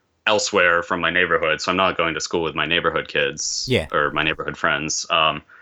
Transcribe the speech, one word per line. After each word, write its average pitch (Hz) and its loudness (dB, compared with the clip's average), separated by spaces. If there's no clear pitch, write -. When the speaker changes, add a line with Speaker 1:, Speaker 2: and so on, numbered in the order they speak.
Speaker 1:
elsewhere 90 2
from 90 -4
my 82 0
neighborhood, 82 2
so 92 0
I'm 90 0
not 92 2
going 82 0
to 78 -4
school - -2
with 78 -2
my 76 -2
neighborhood 80 0
kids 73 -4
Speaker 2:
Yeah. 101 0
Speaker 1:
or 73 0
my 76 2
neighborhood 76 -2
friends. 76 -2
Um, 78 2